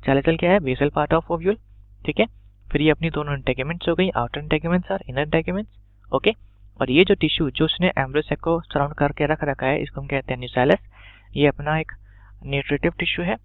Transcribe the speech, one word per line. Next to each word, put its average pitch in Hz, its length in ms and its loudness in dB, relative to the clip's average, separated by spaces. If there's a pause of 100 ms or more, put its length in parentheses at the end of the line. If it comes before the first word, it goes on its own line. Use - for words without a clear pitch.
चैलेजल 139 320 2
क्या 175 140 2
है? 202 80 6
basal 143 320 0
part 147 220 0
of 170 180 0
ovule। 175 260 0 (480)
ठीक - 140 -4
है, 220 60 4 (420)
फिर - 140 0
ये 156 100 6
अपनी 160 180 0
दोनों 147 260 -4
इंटेगुमेंट्स 135 540 -4
हो 170 60 2
गई, 185 160 2
आउटर 120 280 -4
इंटेगुमेंट्स 160 520 -2
और 190 180 -4
इनर 131 120 -2
इंटेगुमेंट्स। 160 500 -2 (400)
ओके, 135 220 2 (460)
और 127 120 0
ये 156 120 8
जो 190 120 4
टिश्यू 151 340 0
जो 160 160 0
उसने 170 240 0
एम्ब्रियो 139 360 -2
sac - 160 -4
को 165 220 0
सराउंड 143 300 -2
करके 143 320 0
रख 156 180 0
रखा 135 240 -2
है 143 140 0
इसको 143 200 -8
हम 139 60 -12
कहते 135 260 -4
हैं 123 60 -6
न्यूसेलस। 127 400 2 (560)
ये 143 120 6
अपना 147 320 0
एक 156 120 -8 (540)
न्यूट्रिटिव 139 540 -2
टिश्यू 175 260 -2
है। 208 180 0